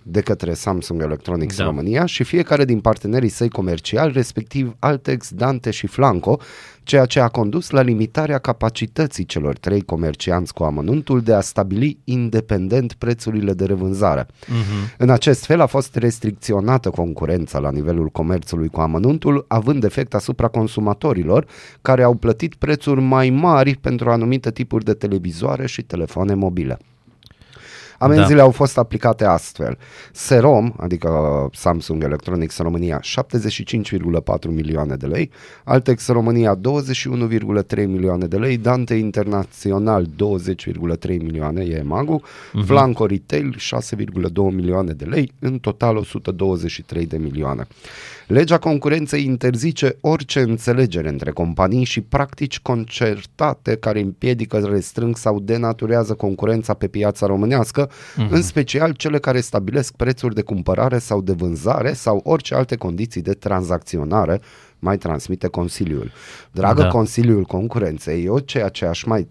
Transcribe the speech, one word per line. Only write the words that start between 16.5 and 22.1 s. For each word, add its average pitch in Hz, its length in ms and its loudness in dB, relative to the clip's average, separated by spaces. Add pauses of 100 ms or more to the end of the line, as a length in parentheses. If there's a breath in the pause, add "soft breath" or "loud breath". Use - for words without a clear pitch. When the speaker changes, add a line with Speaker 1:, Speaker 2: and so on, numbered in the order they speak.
Speaker 1:
concurența 82 680 -2
la 69 120 -2
nivelul 78 380 0
comerțului 80 600 -2
cu - 120 -4
amănuntul, 123 680 2
având 113 360 2
efect 120 300 -2
asupra 117 340 -2
consumatorilor 107 1000 0 (360 loud breath)
care 127 200 4
au 123 120 6